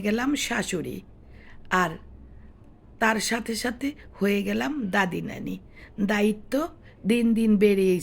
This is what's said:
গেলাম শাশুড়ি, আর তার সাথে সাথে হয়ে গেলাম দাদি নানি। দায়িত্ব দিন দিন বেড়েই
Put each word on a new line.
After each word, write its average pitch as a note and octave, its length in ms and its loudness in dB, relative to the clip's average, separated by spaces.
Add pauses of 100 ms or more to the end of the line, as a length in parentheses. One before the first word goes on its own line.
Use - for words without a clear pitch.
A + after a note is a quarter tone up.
গেলাম A#3 220 0 (180)
শাশুড়ি, F#3+ 500 -4 (840)
আর E3 80 0 (1120)
তার A3 180 2 (120)
সাথে A3+ 240 -4 (100)
সাথে B3 240 -4 (300)
হয়ে G3+ 300 2
গেলাম A#3 240 -2 (220)
দাদি F3 360 0
নানি। - 260 -8 (560)
দায়িত্ব G#3 420 0 (560)
দিন A#3 160 4 (120)
দিন A3+ 120 4 (120)
বেড়েই F#3+ 400 6